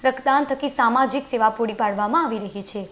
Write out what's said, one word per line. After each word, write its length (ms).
રક્તદાન 420
થકી 240
સામાજિક 580
સેવા 280
પૂરી 220
પાડવામાં 460
આવી 140
રહી 300
છે. 200